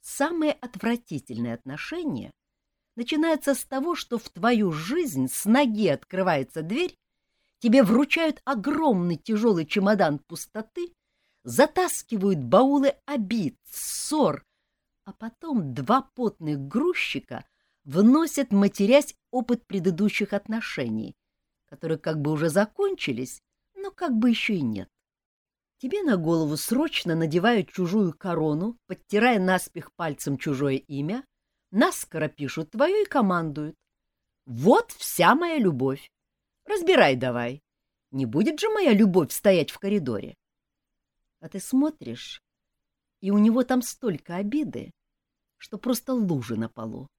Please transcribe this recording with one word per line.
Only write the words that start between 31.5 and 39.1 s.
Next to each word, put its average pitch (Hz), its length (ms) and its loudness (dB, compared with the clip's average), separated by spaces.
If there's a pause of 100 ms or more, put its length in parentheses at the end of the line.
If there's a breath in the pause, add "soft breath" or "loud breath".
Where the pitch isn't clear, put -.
наскоро 190 560 0
пишут 147 440 -8
твоё 349 300 2
и 392 40 0
командуют: 165 720 -2 (680)
«Вот 180 460 4
вся - 440 4
моя 330 220 -2
любовь. 139 540 0 (540)
Разбирай 330 500 4
давай. 120 480 -4 (480)
Не 135 140 -4
будет 214 340 0
же 427 100 -2
моя 392 240 4
любовь 185 380 4